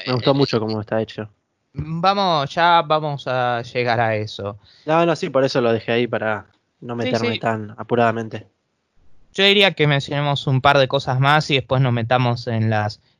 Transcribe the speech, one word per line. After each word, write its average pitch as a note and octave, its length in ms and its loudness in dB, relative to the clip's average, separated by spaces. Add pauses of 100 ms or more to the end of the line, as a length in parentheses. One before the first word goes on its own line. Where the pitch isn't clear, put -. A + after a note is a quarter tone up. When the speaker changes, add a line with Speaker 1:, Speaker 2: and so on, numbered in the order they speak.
Speaker 1:
me B2+ 80 -2
gustó B2+ 180 2
Speaker 2:
eh, - 40 4
Speaker 1:
mucho C3+ 240 2
cómo A2 220 -4
está A2 200 -4
hecho. G#2+ 280 -10 (440)
Speaker 2:
vamos, E3 800 0
ya E3+ 300 4
vamos D3+ 440 -2
a B2 360 0
llegar A#2+ 360 -2
a A2+ 160 2
eso. G#2+ 440 -6 (260)
Speaker 1:
No, E3 200 2
no, E3 100 2
sí, E3+ 140 -6
por C3 140 2
eso C3+ 180 0
lo A#2 120 2
dejé A2+ 200 -2
ahí A#2+ 140 0
para A2 380 -4 (360)
no A#2+ 180 -10
Speaker 2:
Sí, A#2 60 -4
Speaker 1:
meterme A#2 280 -2
Speaker 2:
sí. - 60 -6
Speaker 1:
tan A2 380 -4
apuradamente. A2+ 720 -2 (840)
Speaker 2:
Yo G3 100 0
diría G3 300 4
que D3+ 140 2
mencionemos C#3+ 600 0
un C3 140 2
par C#3 160 6
de C3+ 100 4
cosas C3+ 320 -2
más C#3+ 320 2
y D3 40 2
después C3 260 0
nos B2 120 2
metamos A#2+ 540 0
en A2 220 0
las G#2+ 320 -2 (180)